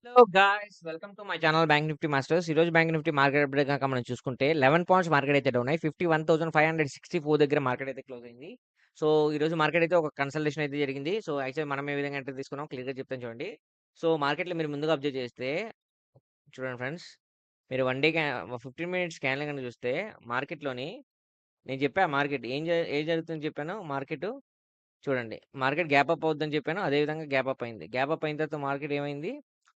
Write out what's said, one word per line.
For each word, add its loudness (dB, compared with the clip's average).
Hello 12
guys, 2
welcome -10
to -16
my -6
channel 4
Bank 4
Nifty -4
Masters. 2
ఈరోజు 2
బ్యాంక్ 4
నిఫ్టీ 0
మార్కెట్ 4
అప్‌డేట్ 2
గనక 0
మనం 0
చూసుకుంటే -2
ఎలెవెన్ 6
పాయింట్స్ 4
మార్కెట్ 4
అయితే 2
డౌన్ 0
అయ్యి 0
ఫిఫ్టీ -4
వన్ 2
థౌసండ్ 2
ఫైవ్ 6
హండ్రెడ్ 0
సిక్స్టీ -8
ఫోర్ 2
దగ్గర 4
మార్కెట్ -2
అయితే -12
క్లోజ్ -16
అయింది. -18
So 0
ఈరోజు 0
మార్కెట్ 2
అయితే 2
ఒక 2
కన్సల్టేషన్ -2
అయితే -6
జరిగింది. -2
So -6
యాక్చువల్లీ -4
మనం -4
ఏ -2
విధంగా -2
ఎంట్రీ -8
తీసుకున్నాం -8
క్లియర్‌గా -8
చెప్తాను -8
చూడండి. -8
So 4
మార్కెట్‌లో 0
మీరు -2
ముందుగా 0
అబ్జర్వ్ -2
చేస్తే -6
చూడండి -8
ఫ్రెండ్స్, -8
మీరు 0
వన్ 0
డే 4
క్యా-, 0
ఫిఫ్టీన్ -10
మినిట్స్ -4
క్యాండిల్ -2
కనుక -8
చూస్తే -6
మార్కెట్‌లోని -6
నేను -6
చెప్పా 2
మార్కెట్ 0
ఏం -4
జ-, 0
ఏం -2
జరుగుతుందని -4
చెప్పాను -6
మార్కెట్ -6
చూడండి. -4
మార్కెట్ 0
గ్యాప్ 4
అప్ -2
అవుద్దని -2
చెప్పాను. -2
అదే 2
విధంగా -2
గ్యాప్ 0
అప్ -4
అయింది. -12
గ్యాప్ -2
అప్ -6
అయిన -4
తర్వాత -4
మార్కెట్ -4
ఏమైంది? -6